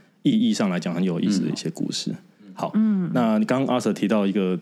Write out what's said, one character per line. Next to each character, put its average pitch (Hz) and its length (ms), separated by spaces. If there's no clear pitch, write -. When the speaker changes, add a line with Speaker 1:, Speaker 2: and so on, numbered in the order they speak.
Speaker 1:
意 143 80
义 110 220
上 101 160
来 87 100
讲 87 140
很 90 100
有 85 160
意 95 100
思 95 120
的 - 80
一 - 60
些 - 140
故 - 220
事。 - 200
Speaker 2:
嗯。 196 80
Speaker 1:
好， - 220
Speaker 3:
嗯。 202 380
Speaker 1:
那 113 260
刚 127 260
刚 123 140
Arthur 110 140
提 104 140
到 104 180
一 98 60
个 92 300